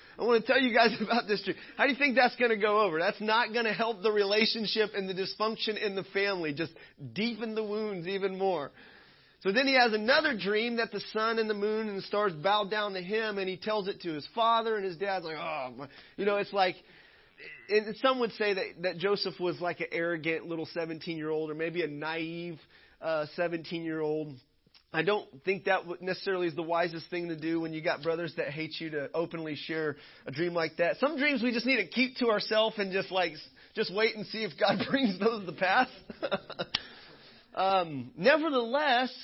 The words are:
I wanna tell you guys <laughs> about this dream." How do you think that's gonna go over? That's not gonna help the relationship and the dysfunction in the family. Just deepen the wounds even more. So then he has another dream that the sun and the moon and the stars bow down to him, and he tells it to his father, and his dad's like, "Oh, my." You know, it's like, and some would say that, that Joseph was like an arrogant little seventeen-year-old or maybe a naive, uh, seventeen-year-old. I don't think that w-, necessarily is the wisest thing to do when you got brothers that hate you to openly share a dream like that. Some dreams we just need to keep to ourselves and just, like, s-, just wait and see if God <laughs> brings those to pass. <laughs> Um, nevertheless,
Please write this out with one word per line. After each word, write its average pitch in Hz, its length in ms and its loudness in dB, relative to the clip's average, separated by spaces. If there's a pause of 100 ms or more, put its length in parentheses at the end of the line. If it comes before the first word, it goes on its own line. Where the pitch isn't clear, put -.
(180)
I - 60 -4
wanna 226 180 6
tell 254 180 4
you 254 140 4
guys 233 240 6
<laughs> - 40 -2
about 220 260 0
this 196 160 -2
dream." 185 120 -2 (220)
How 214 60 4
do 277 80 4
you 262 60 0
think 277 180 4
that's 247 220 6
gonna 233 200 4
go 208 240 4
over? 175 160 4
That's 185 240 0
not 214 320 2
gonna 226 200 2
help 220 280 -2
the 214 100 4
relationship 214 840 2
and 196 120 -2
the 190 60 -4
dysfunction 214 680 -2
in 202 160 -2
the 190 100 -4
family. 196 460 0
Just 151 220 -6 (400)
deepen 220 400 -2
the 220 100 -2
wounds 208 440 -4
even 190 320 -2
more. 175 320 0 (680)
So 190 100 0
then 262 160 4
he 269 60 2
has 240 200 6
another 262 420 4
dream 214 420 0
that 226 140 -2
the 196 100 -6 (120)
sun 226 240 0
and 220 100 0
the 214 80 0
moon 214 340 0
and 196 100 -6
the 180 40 -10
stars 208 300 0
bow 196 320 0
down 208 280 -4
to 185 80 -6
him, 208 360 -2
and 190 100 -2
he 185 100 -6
tells 214 300 -2
it 202 140 -6
to 170 120 -4
his 147 200 -8
father, 226 440 2
and 196 80 -4
his 180 120 -6
dad's 185 280 -2
like, 160 120 -8
"Oh, 151 400 -6
my." 131 100 -10 (300)
You 196 80 -2
know, 202 120 2
it's 202 160 -4
like, 185 220 2 (960)
and 214 280 2
some 262 220 4
would 233 120 2
say 208 240 0
that, 185 100 -2 (160)
that 175 160 -2
Joseph 190 420 0
was 170 220 -2
like 175 180 -4
an 170 120 -4
arrogant 165 560 -2
little 165 260 -6
seventeen-year-old 160 800 -4
or 151 40 -6
maybe 165 260 -2
a 156 60 0
naive, 160 720 -6 (420)
uh, 156 240 0 (100)
seventeen-year-old. 160 1000 -4 (580)
I 160 80 0
don't 202 240 0 (180)
think 185 200 0
that 190 240 2
w-, 170 140 -6
necessarily 180 440 -2
is 160 100 -2
the 175 60 -4
wisest 165 480 -2
thing 175 200 -6
to 165 60 -4
do 160 260 -2
when 160 120 -6
you 156 80 -6
got 156 220 0
brothers 165 340 -2
that 156 120 -2
hate 156 300 -8
you 160 120 -8
to 143 240 -4
openly 165 400 -4
share 156 400 -4 (320)
a 131 40 -10
dream 170 220 -2
like 160 240 -2
that. 170 200 2
Some 294 200 0
dreams 277 240 2
we 247 100 2
just 233 140 -2
need 262 120 4
to 196 100 0
keep 247 300 0
to 247 100 2
ourselves 214 500 2
and 196 140 -2
just, 190 180 -2
like, 175 220 0
s-, - 180 -16 (240)
just 208 180 -2
wait 220 240 2
and 214 120 -8
see 220 160 -6
if 196 160 -4
God 202 260 2
<laughs> - 60 -4
brings 220 280 2
those 208 280 0
to 160 60 -8
pass. 190 340 4 (340)
<laughs> - 80 -4 (1200)
Um, 170 600 0
nevertheless, 262 960 2 (120)